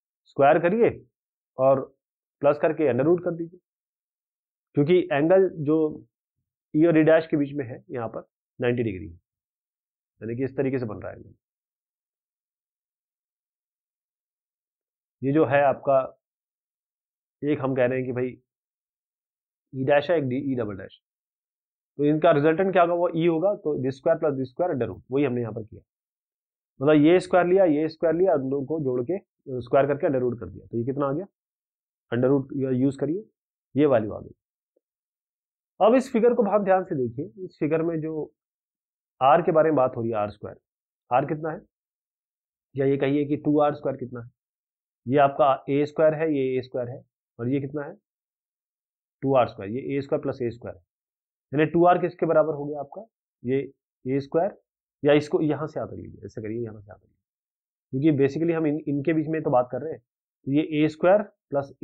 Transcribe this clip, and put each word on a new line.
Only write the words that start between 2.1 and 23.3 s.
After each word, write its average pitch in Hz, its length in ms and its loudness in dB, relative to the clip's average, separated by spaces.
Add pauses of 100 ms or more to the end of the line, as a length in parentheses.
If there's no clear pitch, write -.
plus 147 160 2
करके 156 300 0
अंडर 123 160 0
root 170 200 2
कर 180 80 -2
दीजिए, 165 280 -12 (1160)
क्योंकि 151 220 4 (140)
angle 175 360 4 (140)
जो 147 140 0 (960)
ई 156 120 4
और 160 120 4
ई 156 60 6
dash 160 220 4
के 160 100 -4
बीच 139 180 -2
में 143 120 -6
है 123 240 -14
यहाँ 120 180 -6
पर 110 180 -14 (320)
नाइंटी 123 240 0
डिग्री 92 240 -6
है, 85 80 -16 (1080)
यानी 113 160 -8
कि 131 80 -4
इस 135 120 -6
तरीके 135 220 -2
से 120 80 -6
बन 101 100 -8
रहा 92 160 -12
है - 60 -18
एंगल। - 160 -20 (4000)
ये 135 100 -2
जो 156 140 4
है 139 160 2
आपका, 139 340 2 (1500)
एक 147 180 0
हम 135 140 -2
कह 127 120 2
रहे 131 120 0
हैं 127 80 -4
कि 127 60 -6
भाई 123 160 -4 (1400)
ई 131 120 -6
डैश 143 260 2
है, 170 80 2
एक 143 60 0
डी, 127 180 -2
ई 139 140 -4
डबल 104 200 -4
dash, 95 240 -16 (1000)
तो 143 60 0
इनका 156 280 4
resultant 160 400 2
क्या 175 100 4
होगा, 170 120 2
वो 175 220 0
ई 165 100 0
होगा, 170 300 0